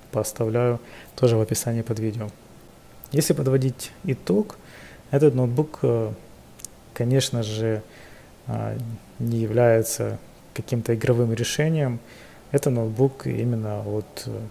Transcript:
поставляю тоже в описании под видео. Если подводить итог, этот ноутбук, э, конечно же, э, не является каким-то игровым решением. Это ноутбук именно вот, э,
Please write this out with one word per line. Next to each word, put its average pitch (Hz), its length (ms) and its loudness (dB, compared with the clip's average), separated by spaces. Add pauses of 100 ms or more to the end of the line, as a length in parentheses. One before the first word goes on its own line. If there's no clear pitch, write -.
(100)
поставляю 117 680 0 (340)
тоже 117 220 4
в 110 40 4
описании 113 420 -2
под 110 180 -4
видео. 110 280 -4 (840)
Если 151 200 2
подводить 131 600 0 (120)
итог, 190 520 -2 (540)
этот 143 240 6
ноутбук, 127 480 0
э, 113 300 0 (800)
конечно 123 500 0
же, 107 400 -2 (680)
э, 110 300 -4 (400)
не 117 200 -2
является 113 800 2 (360)
каким-то 117 400 -2
игровым 117 380 2
решением. 135 680 0 (500)
Это 139 200 2
ноутбук 120 560 0
именно 110 560 -2
вот, 104 440 -6
э, 113 40 -8 (200)